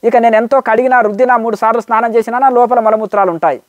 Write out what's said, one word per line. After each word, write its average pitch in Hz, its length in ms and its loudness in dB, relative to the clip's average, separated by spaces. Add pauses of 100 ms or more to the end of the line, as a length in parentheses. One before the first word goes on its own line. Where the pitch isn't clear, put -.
ఇక 240 140 2
నేను 233 180 2
ఎంతో 240 260 0
కడిగినా, 247 400 0
రుద్దినా, 233 360 0
మూడు 226 180 -4
సార్లు 226 260 -2
స్నానం 226 340 -2
చేసినా 233 240 0
నా 269 100 4
లోపల 247 300 2
మలమూత్రాలు 214 520 0
ఉంటాయి. 160 380 -2